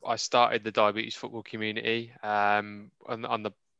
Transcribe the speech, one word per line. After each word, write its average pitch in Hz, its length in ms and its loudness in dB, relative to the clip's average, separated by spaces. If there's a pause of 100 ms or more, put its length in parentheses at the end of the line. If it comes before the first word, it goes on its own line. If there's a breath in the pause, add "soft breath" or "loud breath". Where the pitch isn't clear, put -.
I 117 100 0
started 120 480 2
the 110 80 -4
diabetes 107 440 2
football 113 280 -10
community, 113 680 -4 (120)
um, 104 680 0 (180)
on, 117 180 -6
on 117 180 -2
the, 104 80 -4 (280)